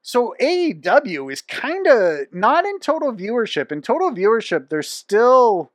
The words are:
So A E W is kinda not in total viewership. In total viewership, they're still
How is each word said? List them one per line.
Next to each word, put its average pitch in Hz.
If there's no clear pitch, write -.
So -
A 349
E 302
W 160
is 135
kinda 240
not 240
in 403
total 294
viewership. 202
In 151
total 330
viewership, 190
they're 156
still 226